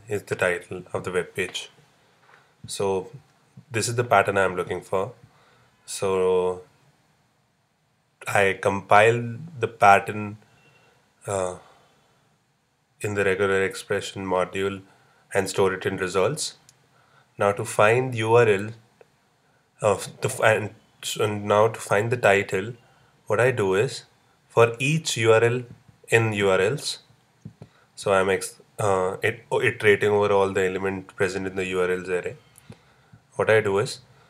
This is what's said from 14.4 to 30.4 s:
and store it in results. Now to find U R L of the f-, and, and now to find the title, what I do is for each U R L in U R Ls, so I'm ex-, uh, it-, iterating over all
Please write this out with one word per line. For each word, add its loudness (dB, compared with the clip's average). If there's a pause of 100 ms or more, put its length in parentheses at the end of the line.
and 0
store 0
it -6
in -4
results. -4 (800)
Now 2
to -8
find 2
U 2
R 6
L 0 (1080)
of 0 (140)
the 0
f-, -6
and, 2 (500)
and -2
now 4
to -10
find 0
the -2
title, 0 (540)
what 0
I 4
do 0
is -2 (460)
for 4
each -2
U 2
R 6
L 0 (480)
in 2
U 2
R 4
Ls, -2 (960)
so -2
I'm 2
ex-, -4 (200)
uh, 0
it-, -4
iterating 2
over 2
all 4